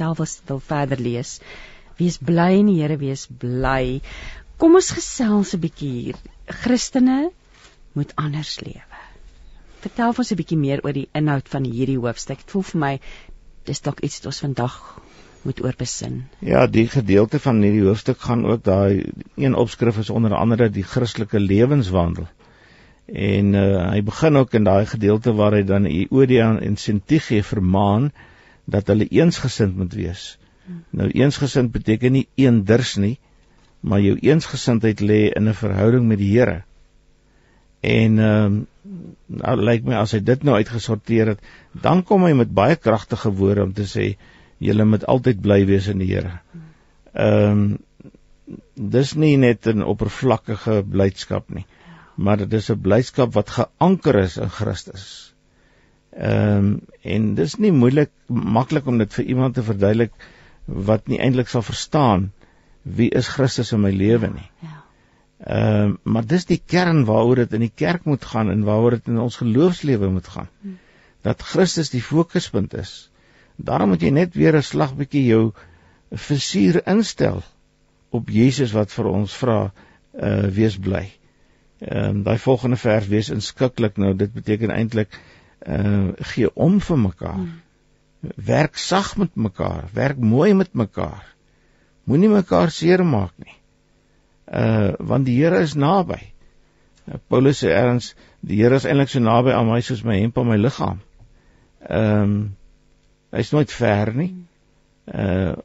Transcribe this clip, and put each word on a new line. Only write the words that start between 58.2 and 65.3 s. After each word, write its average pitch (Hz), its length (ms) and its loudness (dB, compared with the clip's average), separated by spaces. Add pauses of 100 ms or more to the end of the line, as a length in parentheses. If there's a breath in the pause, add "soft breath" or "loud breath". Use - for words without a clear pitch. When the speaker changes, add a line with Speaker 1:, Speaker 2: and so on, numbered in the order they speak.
Speaker 2:
maklik 123 600 -2
om 123 100 0
dit 107 160 0
vir - 120 -4
iemand 127 300 0
te 127 80 -2
verduidelik 107 480 2 (540 soft breath)
wat 98 420 -2
nie 135 120 -2
eintlik 127 280 0
sal 120 140 -2
verstaan 101 680 0 (520 soft breath)
wie 101 260 0
is 127 180 -2
Christus 131 440 -2
in 107 100 2
my 98 100 2
lewe 104 360 2
nie. - 220 -10 (100)
Speaker 1:
Ja. 156 240 -20 (600 loud breath)